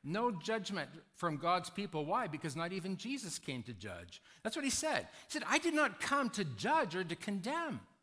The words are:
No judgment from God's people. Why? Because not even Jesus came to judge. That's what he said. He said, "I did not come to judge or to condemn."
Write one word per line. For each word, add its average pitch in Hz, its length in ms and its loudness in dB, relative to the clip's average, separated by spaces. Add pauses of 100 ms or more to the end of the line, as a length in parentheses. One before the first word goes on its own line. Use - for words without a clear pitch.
No 214 300 2
judgment 185 580 -2 (260)
from 165 200 2
God's 170 340 2
people. 160 360 -2
Why? 220 220 2
Because 147 280 -4
not 170 160 -2
even 190 240 -2
Jesus 226 420 -6
came 131 260 -4
to 117 100 -8
judge. 90 480 -10 (220)
That's 220 120 -2
what 294 80 -2
he 269 80 2
said. - 380 2 (180)
He - 60 -6
said, 302 120 -2
"I 277 120 4
did 311 160 4
not 285 260 4
come 277 320 4
to 202 140 0
judge 170 500 2
or 190 80 0
to 165 140 -2
condemn." 233 640 -2 (220)